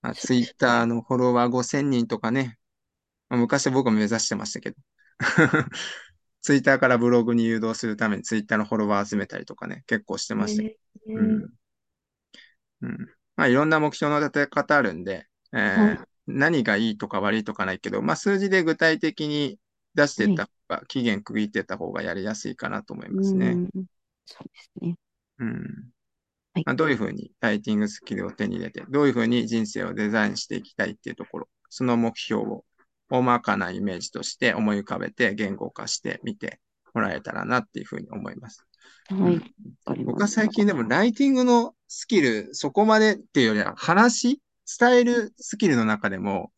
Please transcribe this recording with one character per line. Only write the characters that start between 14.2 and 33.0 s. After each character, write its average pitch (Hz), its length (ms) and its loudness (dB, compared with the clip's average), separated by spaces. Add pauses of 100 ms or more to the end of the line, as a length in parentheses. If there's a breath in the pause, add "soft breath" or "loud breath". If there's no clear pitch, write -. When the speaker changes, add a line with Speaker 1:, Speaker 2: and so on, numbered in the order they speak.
Speaker 1:
て 143 160 0
方 147 280 0
あ 143 60 6
る 98 120 0
ん 87 100 -10
で、 92 240 -8 (260)
え 117 40 -2
ー、 107 300 4
Speaker 2:
は 160 60 2
い。 - 60 -8 (280)
Speaker 1:
何 139 360 0
が 107 140 2
い 110 140 0
い 104 60 -8
と - 100 -8
か 101 140 -4
悪 101 180 0
い 107 40 -6
と 107 100 -8
か 98 120 -4
な 95 80 -4
い 92 60 -8
け - 100 -8
ど、 101 140 -4
ま 160 100 0
あ、 - 20 2
数 196 220 0
字 196 120 -2
で 185 140 2
具 160 140 0
体 160 220 2
的 151 280 -4
に 147 300 -4 (380)
出 147 120 4
し 143 60 -6
て - 120 0
っ 202 100 4
た 101 100 -4
方 - 60 -20 (180)
が、 - 80 -4
Speaker 2:
は - 60 -10
い。 - 40 -20
Speaker 1:
期 131 140 -4
限 104 220 0
区 113 100 -14
切 107 120 0
っ 104 40 -8
て 95 120 -4
っ - 40 -6
た 95 100 -8
方 87 160 -8
が 85 120 -6
や 85 100 -6
り 95 100 -6
や 107 120 -4
す - 120 -10
い - 80 -8
か - 140 -8
な 101 140 -6
と - 100 -14
思 214 100 -12
い - 60 -16
ま 196 140 -2
す 196 120 0
ね。 185 120 2
Speaker 2:
う - 20 2
ん、 180 40 0
う 175 40 -2
ん、 180 180 -4
う 190 40 -8
ん。 185 60 -10 (400)
そ - 140 -20
う - 80 -20
で - 80 -18
す - 240 -20
ね。 170 160 -6 (440)
Speaker 1:
う 117 60 -8
ん。 117 440 -10 (640)
Speaker 2:
は 165 80 -2
い。 - 40 -6
Speaker 1:
ま 143 80 -2
あ、 - 20 -2
ど 156 100 2
う 151 60 0
い - 20 4
う 117 40 0
ふ 107 80 -2
う - 60 -4
に - 200 -12 (100)
ラ 107 120 2
イ 104 80 -2
テ 110 100 -6
ィ 107 60 2
ン - 20 2
グ 107 80 0
ス - 120 -10
キ - 160 -10
ル 95 120 -6
を 95 40 -10
手 104 160 -6
に 92 100 -6
入 90 80 -8
れ 90 60 -12
て、 - 180 -14
ど 139 120 0
う 143 60 4
い - 20 6
う 120 40 0
ふ 120 80 0
う 113 60 2
に 117 200 2
人 113 200 0
生 101 160 -6
を 90 100 -6
デ 104 160 -2
ザ 107 180 2
イ 104 40 -2
ン 98 60 -8
し - 80 -8
て 104 100 -8
い 98 80 -8
き - 100 -20
た - 120 -4
い 90 60 -6
っ - 40 -12
て - 140 -14
い - 40 -10
う - 20 -12
と - 100 -12
こ - 140 -12
ろ、 - 100 -14 (200)
そ - 140 -8
の 120 140 2
目 117 180 0
標 107 280 -4
を 107 220 -8 (440)